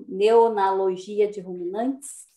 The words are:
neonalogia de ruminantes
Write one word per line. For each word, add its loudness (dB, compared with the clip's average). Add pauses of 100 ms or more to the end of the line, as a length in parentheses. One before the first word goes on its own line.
neonalogia 2
de -12
ruminantes -8 (100)